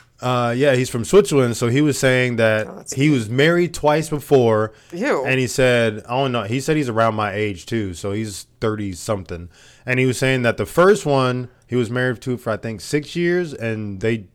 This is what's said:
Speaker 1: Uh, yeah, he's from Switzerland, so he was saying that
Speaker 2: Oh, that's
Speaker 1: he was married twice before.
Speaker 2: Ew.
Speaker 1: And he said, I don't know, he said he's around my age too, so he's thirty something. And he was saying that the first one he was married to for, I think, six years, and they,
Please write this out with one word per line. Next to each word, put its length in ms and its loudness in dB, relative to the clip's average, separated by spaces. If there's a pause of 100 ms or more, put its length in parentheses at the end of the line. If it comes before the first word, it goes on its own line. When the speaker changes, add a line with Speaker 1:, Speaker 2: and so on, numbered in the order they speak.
(220)
Speaker 1:
Uh, 340 0
yeah, 200 4
he's 140 0
from 140 -4
Switzerland, 540 4
so 100 0
he 140 2
was 180 2
saying 380 2
that 300 2
Speaker 2:
Oh, 100 -16
that's 160 -14
Speaker 1:
he 160 2
was 200 0
married 440 2
twice 340 0
before. 640 2 (220)
Speaker 2:
Ew. 320 -2
Speaker 1:
And 120 0
he 100 0
said, 600 2
I 100 -8
don't 140 0
know, 120 -2
he 180 -4
said 160 0
he's 100 -2
around 280 2
my 180 -2
age 320 -4
too, 280 -4
so 200 -8
he's 340 -8 (140)
thirty 320 -4
something. 560 -8 (360)
And 140 0
he 60 4
was 120 0
saying 260 0
that 120 2
the 100 -4
first 400 4
one 440 0 (180)
he 80 -4
was 140 0
married 320 -2
to 160 -4
for, 140 -6
I 60 -2
think, 220 -10
six 360 -6
years, 380 -2
and 460 -6
they, 360 -2